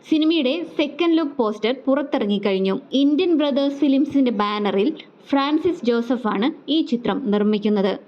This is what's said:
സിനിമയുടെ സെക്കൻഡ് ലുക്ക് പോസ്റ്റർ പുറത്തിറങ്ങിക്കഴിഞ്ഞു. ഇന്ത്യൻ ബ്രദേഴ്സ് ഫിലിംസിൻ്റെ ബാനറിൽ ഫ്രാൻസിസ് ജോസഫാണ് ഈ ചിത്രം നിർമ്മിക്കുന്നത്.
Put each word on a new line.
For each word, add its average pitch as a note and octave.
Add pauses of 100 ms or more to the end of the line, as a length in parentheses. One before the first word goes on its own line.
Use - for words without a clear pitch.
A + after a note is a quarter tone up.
സിനിമയുടെ D#4 (240)
സെക്കൻഡ് D#4+
ലുക്ക് D4
പോസ്റ്റർ G#3+ (140)
പുറത്തിറങ്ങിക്കഴിഞ്ഞു. G#3 (280)
ഇന്ത്യൻ D4+
ബ്രദേഴ്സ് C#4
ഫിലിംസിൻ്റെ C4+
ബാനറിൽ G#3 (400)
ഫ്രാൻസിസ് D4+
ജോസഫാണ് A#3 (260)
ഈ - (140)
ചിത്രം A#3+ (140)
നിർമ്മിക്കുന്നത്. G#3 (180)